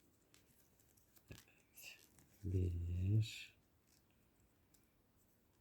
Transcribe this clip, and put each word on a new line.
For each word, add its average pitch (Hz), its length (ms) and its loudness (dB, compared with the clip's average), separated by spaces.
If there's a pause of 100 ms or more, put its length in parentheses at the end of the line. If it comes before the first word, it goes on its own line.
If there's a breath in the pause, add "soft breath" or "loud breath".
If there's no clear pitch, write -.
(1300)
evet, - 680 -20 (440)
bir, 90 1080 0 (2000)